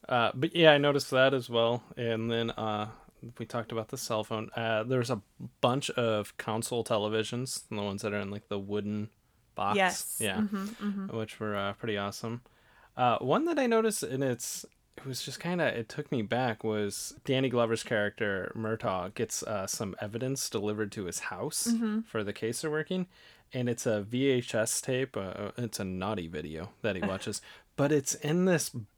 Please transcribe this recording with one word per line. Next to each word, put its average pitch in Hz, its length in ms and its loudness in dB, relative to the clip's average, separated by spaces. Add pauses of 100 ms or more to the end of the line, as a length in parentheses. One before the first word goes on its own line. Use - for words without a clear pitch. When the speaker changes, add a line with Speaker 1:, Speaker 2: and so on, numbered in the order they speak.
Speaker 1:
Uh, 120 240 4
but 156 220 -2
yeah, 165 160 12
I 147 60 10
noticed 143 340 2
that 135 220 8
as 123 160 -2
well. 117 340 2 (120)
And 117 340 -2
then, 117 220 0
uh, 107 380 -4 (480)
we 117 80 -8
talked 113 260 -6
about 113 160 -4
the - 100 -8
cell 110 260 -2
phone. 110 320 -4
Uh, 113 280 0
there's 123 260 2
a 113 120 -2 (400)
bunch 127 300 2
of 110 460 0
console 113 460 -2
televisions, 110 880 0
the 104 120 -4
ones 101 200 -2
that 104 120 -2
are 104 60 0
in, 101 120 -4
like, 101 180 -10
the 104 100 -2
wooden 104 500 -2 (460)
box. 104 220 2
Speaker 2:
Yes. 185 420 0
Speaker 1:
Yeah. 202 220 0
Speaker 2:
Mm-hmm, 202 240 0
mm-hmm. 202 520 -4
Speaker 1:
Which 110 220 -6
were, 104 160 -2
uh, 98 180 0
pretty 107 240 -2
awesome. 113 440 -4 (560)
Uh, 123 220 4
one 180 260 2
that 330 120 0
I 269 80 2
noticed, 226 380 2
and 135 200 -2
it's, - 420 -4 (320)
it - 80 -16
was 131 180 -6
just - 160 -10
kinda, 175 280 0
it 113 200 -2
took - 240 -6
me 123 100 0
back, 117 440 0
was 107 580 -2
Danny 131 260 2
Glover's 117 340 4
character, 104 720 0
Murtaugh, 107 560 -2
gets, - 300 -2
uh, 101 240 -4
some 101 340 -4
evidence 120 480 -4
delivered 104 420 -2
to 101 140 -6
his 85 140 -6
house 110 520 -4
Speaker 2:
Mm-hmm. 226 300 2
Speaker 1:
for 110 240 -2
the 104 80 -2
case 113 280 -2
they're 160 100 -2
working. 180 360 -2 (460)
And 123 160 0
it's 117 160 -2
a 107 160 2
V 123 260 0
H 123 280 2
S 113 260 0
tape. 131 340 -2
Uh, 95 420 -6
it's 120 220 -6
a 107 60 -2
naughty 92 420 -2
video 78 440 -6 (100)
that 101 140 0
he 87 60 -4
Speaker 2:
<laughs> 101 60 -2
Speaker 1:
watches. 98 320 -4 (380)
But 143 140 4
it's 147 240 2
in 170 300 2
this 175 300 2 (220)